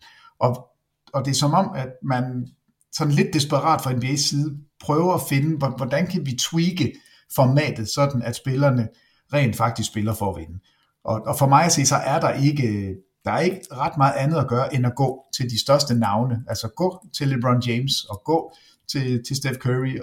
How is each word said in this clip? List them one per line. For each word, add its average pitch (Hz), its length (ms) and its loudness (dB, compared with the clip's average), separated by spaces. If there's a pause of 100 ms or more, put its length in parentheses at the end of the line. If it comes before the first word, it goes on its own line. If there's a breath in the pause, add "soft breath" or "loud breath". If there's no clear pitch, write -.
(400 soft breath)
Og, - 280 0 (460)
og 131 120 -2
det 135 60 0
er 131 40 0
som 147 180 2
om, 185 220 2
at 127 140 -6 (140)
man 127 440 -2 (460)
sådan 151 200 0
lidt 147 200 2
desperat 147 480 2
fra 127 120 -2
N 123 60 0
B 117 40 -2
A's 135 120 0
side 143 420 -2 (220)
prøver 165 340 2
at 147 160 0
finde, 143 280 2
hvor-, 139 200 -2
hvordan 139 300 0
kan 170 180 -4
vi 123 140 -4
tweake 170 540 0 (420 loud breath)
formatet 127 540 2
sådan, 143 320 0
at 120 140 -4
spillerne 131 520 2 (460 soft breath)
rent 131 220 2
faktisk 113 340 -2
spiller 107 240 -2
for 98 200 -4
at 80 60 -10
vinde. 82 200 -12 (460)
Og, 110 200 -2
og 143 120 -2
for 139 100 4
mig 143 180 6
at 170 60 2
se, 139 140 2
så 139 100 4
er 160 240 0
der 147 120 0
ikke, 113 640 0 (300)
der 98 60 -2
er 117 80 0
ikke 180 220 -2 (100)
ret 147 260 -4
meget 143 160 4
andet 143 240 0
at 143 100 0
gøre, 127 280 0
end 123 100 2
at 120 100 0
gå 135 300 -2 (100)
til 123 140 -2
de 110 120 -2
største 143 380 2
navne. 113 480 0
Altså 113 200 -6
gå 185 460 -4
til 143 140 -2
LeBron 123 340 2
James, 120 420 -2
og 101 220 -12
gå 160 280 0 (380 loud breath)
til, 127 360 -2
til 139 80 -4
Steph 127 220 -4
Curry, 127 460 -2